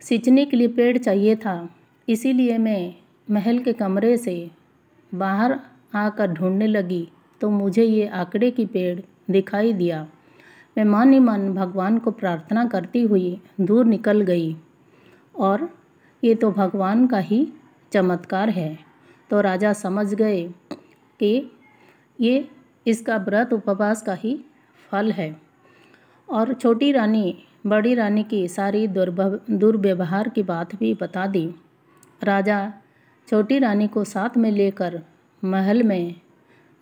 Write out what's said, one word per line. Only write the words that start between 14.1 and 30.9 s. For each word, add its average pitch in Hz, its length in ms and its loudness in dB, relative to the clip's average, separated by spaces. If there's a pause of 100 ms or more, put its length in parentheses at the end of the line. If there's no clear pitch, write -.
गई 170 360 0 (840)
और 226 400 -2 (460)
ये 226 100 6
तो 220 180 0
भगवान 196 540 0
का 240 120 0
ही 208 340 0 (400)
चमत्कार 185 560 0
है।" 160 300 -4 (520)
तो 208 100 2
राजा 202 320 0
समझ 202 420 -4
गए 202 340 0 (720)
कि 240 320 0 (680)
ये 247 280 0 (380)
इसका 226 300 -2
व्रत 208 360 0
उपवास 208 500 -2
का 196 120 -4
ही 233 260 -6 (500)
फल 208 200 -2
है। 165 260 -6 (960)
और 226 220 0
छोटी 247 400 2
रानी 214 460 0 (280)
बड़ी 214 280 2
रानी 214 280 0
की 208 260 -2
सारी 202 380 -2
दुर्भ-, 190 640 -2
दुर्व्यवहार 196 800 2
की 214 140 -4
बात 175 340 -6
भी 226 180 -2